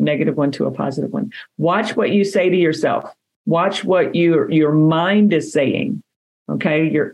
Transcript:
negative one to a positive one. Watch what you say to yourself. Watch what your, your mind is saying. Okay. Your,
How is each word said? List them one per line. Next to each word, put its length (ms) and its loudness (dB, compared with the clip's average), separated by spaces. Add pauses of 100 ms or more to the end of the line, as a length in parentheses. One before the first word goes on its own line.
negative 360 0
one 140 0
to 140 -4
a 60 -2
positive 400 -6
one. 200 -6 (260)
Watch 400 -2
what 140 0
you 120 2
say 260 0
to 80 2
yourself. 560 0 (320)
Watch 380 -2
what 320 0
your, 340 2
your 220 2
mind 640 4
is 180 -2
saying. 500 -2 (480)
Okay. 400 0
Your, 240 -2